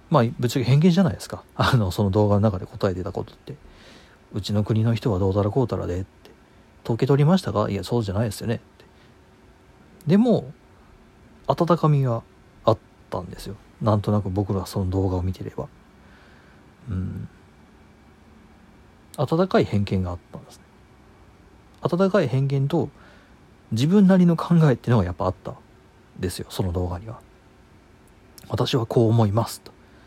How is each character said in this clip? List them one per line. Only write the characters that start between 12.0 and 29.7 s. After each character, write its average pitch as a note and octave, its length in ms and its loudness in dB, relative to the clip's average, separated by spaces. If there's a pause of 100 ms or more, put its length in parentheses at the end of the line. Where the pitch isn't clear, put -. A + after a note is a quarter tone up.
は A#2 160 -4 (420)
あ A2+ 60 4
っ A2 60 2 (320)
た F#2+ 120 -8
ん F2 60 -12
で - 120 -16
す - 80 -14
よ。 G2 80 -12 (260)
な A2 140 2
ん G#2 60 0
と G#2+ 100 -2
な G#2 80 2
く G2+ 100 -6
僕 G2 240 -4
ら F#2 120 -4
そ - 180 -6
の F#2 60 -4
動 F#2+ 200 0
画 F#2 60 -4
を F2+ 60 -4
見 F#2 100 -4
て - 140 -10
れ - 60 -14
ば。 - 180 -12 (1200)
う G#2+ 40 -8
ん。 F#2+ 360 -8 (1900)
温 E3 320 0
か A3 120 2
い - 60 2
偏 G2+ 200 -2
見 G2 160 -2
が F2+ 100 -4
あ F2 40 -10
っ - 20 -10 (140)
た - 80 -14
ん - 40 -20
で - 80 -20
す - 60 -20
ね。 - 60 -20 (1200)
温 F#3+ 280 0
か G3+ 100 4
い D3 60 0
偏 C3+ 200 0
見 C3+ 200 0
と C#3+ 220 0 (800)
自 A#2 160 0
分 G3 200 6
な F#3+ 100 6
り F3+ 80 6
の E3+ 100 4
考 - 200 0 (140)
え B2+ 40 6
っ - 20 -6
て - 140 -6
い - 20 4
う B2 40 4
の - 20 4
が F#2 80 2
や F2+ 60 -6
っ - 20 -6
ぱ F#2+ 120 -4
あ F#2 40 0
っ F2+ 40 0 (100)
た - 80 -10
ん - 40 -12 (640)
で F2+ 100 -4
す - 100 -10
よ、 F2+ 100 -12
そ - 140 -6
の F2+ 100 -4
動 F2+ 160 -2
画 E2+ 100 -8
に G#2+ 80 -16
は。 A2+ 140 -16 (1300)
「私 A2+ 260 -2
は A#2 100 -2
こ A#2+ 200 2
う A2 40 2
思 A2+ 180 4
い G2 40 0
ま A2 160 -2
す」 - 160 -14
と。 - 80 -20 (360)